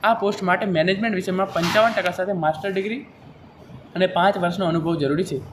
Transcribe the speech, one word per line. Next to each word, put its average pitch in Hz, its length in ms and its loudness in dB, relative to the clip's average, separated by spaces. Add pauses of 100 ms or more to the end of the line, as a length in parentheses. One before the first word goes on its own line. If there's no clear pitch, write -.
આ 226 140 4
પોસ્ટ 202 260 0
માટે 185 180 2 (120)
મેનેજમેન્ટ 196 420 0
વિષયમાં 190 380 -2
પંચાવન 214 400 4
ટકા 180 220 -2
સાથે 190 140 -2 (120)
માસ્ટર 156 260 -2
ડિગ્રી 208 300 -4 (920)
અને 180 120 2 (100)
પાંચ 190 260 4
વર્ષનો 180 280 0
અનુભવ 165 320 0
જરૂરી 147 280 0
છે. 135 80 -4 (140)